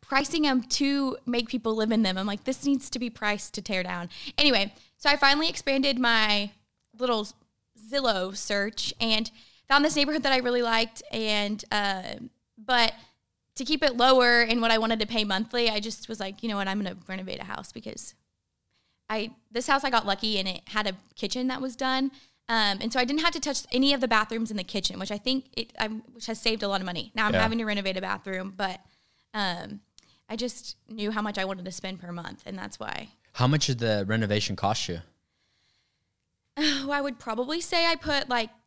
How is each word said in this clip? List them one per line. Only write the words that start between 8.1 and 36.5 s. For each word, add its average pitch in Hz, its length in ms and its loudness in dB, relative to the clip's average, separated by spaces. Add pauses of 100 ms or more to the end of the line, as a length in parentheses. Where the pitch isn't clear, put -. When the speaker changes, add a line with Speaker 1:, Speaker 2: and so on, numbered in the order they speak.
Speaker 1:
search - 640 -2
and 220 300 0 (380)
found 285 160 6
this 302 100 4
neighborhood 294 300 2
that 269 80 4
I 262 60 4
really 247 240 0
liked, 226 500 0
and, 208 580 -2
uh, 196 440 -2 (440)
but 226 340 4 (640)
to 269 100 -6
keep 302 200 0
it 254 120 4
lower 247 460 8
in 233 180 2
what 226 120 4
I 226 60 6
wanted 220 200 2
to 220 80 0
pay 220 160 -2
monthly, 220 480 0
I 214 80 0
just 220 300 -8
was - 100 -8
like, 196 240 -8
"You 233 60 -2
know 208 80 -2
what? 196 100 -2
I'm 196 160 -2
gonna 196 140 -6 (100)
renovate 190 340 -8
a - 40 -10
house," 196 260 -10
because - 440 -14 (960)
I, 220 220 -4 (220)
this 240 160 -4
house 277 160 4
I 269 60 0
got 220 160 2
lucky 202 340 0
and 190 80 -2
it 180 220 -8
had 214 180 0
a 190 60 -4 (200)
kitchen 247 340 -4
that 254 120 -4
was 262 160 -6
done. 262 340 0 (380)
Um, 208 320 2
and 226 120 -4
so 269 60 0
I 247 60 4
didn't 285 160 0
have 339 140 2
to 349 60 -6
touch 277 300 -4
any 269 220 4
of 269 80 2
the 254 80 0
bathrooms 226 420 0
in 214 60 -6
the 185 80 -4
kitchen, 190 340 -4
which 196 140 -6
I 208 60 -6
think 262 260 -2 (120)
it, 226 220 -8
I'm, 220 220 -4 (120)
which 233 140 -14
has 226 140 -6
saved 220 240 -2
a 202 40 -2
lot 196 120 0
of 190 60 -6
money. 175 280 -8
Now 214 120 2
I'm 214 80 2
Speaker 2:
Yeah. - 80 6
Speaker 1:
having 220 160 2
to 226 60 -2
renovate 202 320 -2
a 190 40 -4
bathroom, 190 560 -6
but, 190 240 -4 (540)
um, 196 460 -4 (480)
I 220 80 -8
just - 400 -8 (120)
knew 214 220 -4
how 214 120 -2
much 208 160 -4
I 190 60 0
wanted 190 200 -6
to 185 80 -10
spend 185 260 -10
per 175 140 -12
month, - 340 -12
and 190 100 -10
that's 196 220 -12
why. - 300 -8 (240)
Speaker 2:
How 127 160 4
much 147 180 2
did 123 140 -2
the 107 260 2
renovation 107 480 0
cost 101 340 0
you? 85 160 -4
Speaker 1:
<sighs> - 60 -20 (1500)